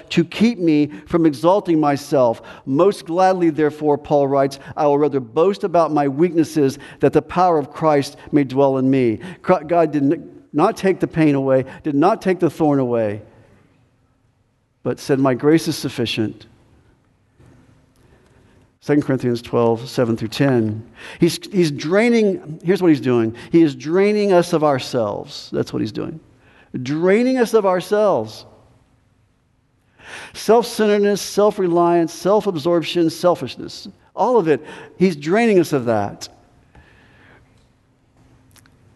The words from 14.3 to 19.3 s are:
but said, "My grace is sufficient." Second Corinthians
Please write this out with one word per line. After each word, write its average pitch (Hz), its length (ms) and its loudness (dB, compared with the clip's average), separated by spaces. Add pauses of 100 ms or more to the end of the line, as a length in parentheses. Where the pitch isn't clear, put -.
but 127 140 -6
said, 135 220 -2
"My 135 120 2
grace 151 360 2
is 147 80 -4
sufficient." 113 720 -6 (2250)
Second 147 240 0
Corinthians 123 360 -2